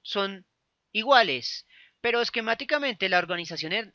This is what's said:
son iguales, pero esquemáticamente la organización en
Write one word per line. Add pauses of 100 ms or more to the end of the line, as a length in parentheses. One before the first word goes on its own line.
son (460)
iguales, (340)
pero
esquemáticamente
la
organización
en